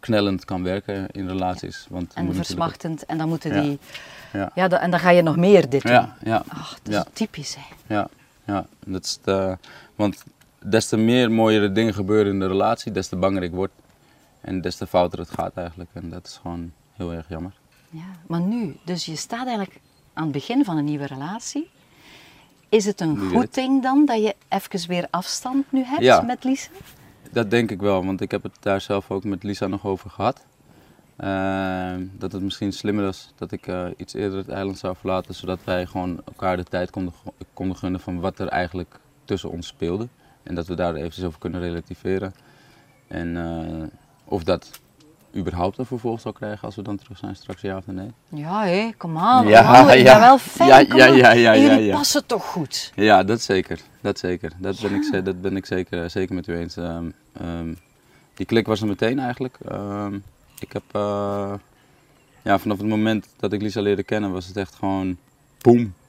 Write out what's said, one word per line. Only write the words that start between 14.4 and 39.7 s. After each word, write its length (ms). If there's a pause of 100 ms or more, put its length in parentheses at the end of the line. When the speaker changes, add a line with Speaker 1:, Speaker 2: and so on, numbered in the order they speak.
Speaker 1:
En 200
des 160
te 100
fouter 320
het 120
gaat 260
eigenlijk. 360
En 180
dat 160
is 160
gewoon 300 (200)
heel 200
erg 160
jammer. 240 (380)
Speaker 2:
Ja, 140 (220)
maar 140
nu, 440
dus 200
je 120
staat 300
eigenlijk 340 (340)
aan 80
het 100
begin 320
van 120
een 80
nieuwe 220
relatie. 600 (1000)
Is 160
het 160
een 200
Speaker 1:
Wie 80
Speaker 2:
goed 100
Speaker 1:
weet. 160
Speaker 2:
ding 280
dan, 240
dat 160
je 120 (140)
even 400
weer 220
afstand 640
nu 120
hebt 180
Speaker 1:
Ja. 180
Speaker 2:
met 240
Lisa? 260 (640)
Speaker 1:
Dat 180
denk 200
ik 100
wel, 240
want 160
ik 100
heb 120
het 180
daar 200
zelf 300
ook 140
met 180
Lisa 240
nog 200
over 240
gehad. 340 (720)
Ehm, 840 (100)
dat 200
het 100
misschien 300
slimmer 320
was 320
dat 160
ik, 140
eh, 180 (120)
iets 180
eerder 240
het 100
eiland 300
zou 180
verlaten, 380
zodat 300
wij 220
gewoon 380
elkaar 320
de 80
tijd 260
konden, 220 (420)
konden 220
gunnen 240
van 200
wat 180
er 100
eigenlijk 500 (260)
tussen 260
ons 160
speelde. 420 (340)